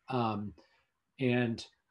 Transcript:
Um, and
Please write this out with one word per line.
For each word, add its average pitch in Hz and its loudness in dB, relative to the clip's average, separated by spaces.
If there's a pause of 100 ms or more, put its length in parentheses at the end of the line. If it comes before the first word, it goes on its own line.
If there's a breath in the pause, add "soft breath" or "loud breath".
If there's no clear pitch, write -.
Um, 107 -2 (640 soft breath)
and 123 2 (260)